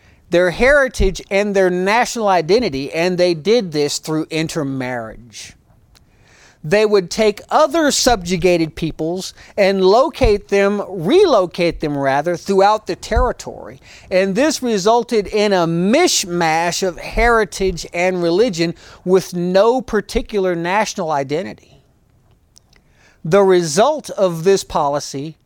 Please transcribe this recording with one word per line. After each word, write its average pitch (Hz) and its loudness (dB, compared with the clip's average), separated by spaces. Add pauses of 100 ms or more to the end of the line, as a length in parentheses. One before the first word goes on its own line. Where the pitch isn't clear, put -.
(300)
their 175 2
heritage, 240 2
and 202 0
their 190 4
national 208 0
identity, 170 0
and 175 0
they 180 2
did 185 0
this 147 -2
through 156 -4
intermarriage. 127 -8 (1080)
They 208 2
would 202 2
take 214 0
other 294 2
subjugated 175 0
peoples 165 -8 (240)
and 196 2
locate 214 4
them, 202 0
relocate 190 2
them 147 -4
rather, 143 -2
throughout 202 2
the 175 -4
territory. 135 -6 (280)
And 196 2
this 269 0
resulted 226 0
in 208 0
a 175 2
mishmash 175 0
of 180 -4
heritage 214 -2
and 180 -2
religion 170 0 (280)
with 180 0
no 190 2
particular 196 -4
national 175 -4
identity. 147 -8 (1400)
The 190 4
result 190 2
of 170 -2
this 196 2
policy 147 -4 (100)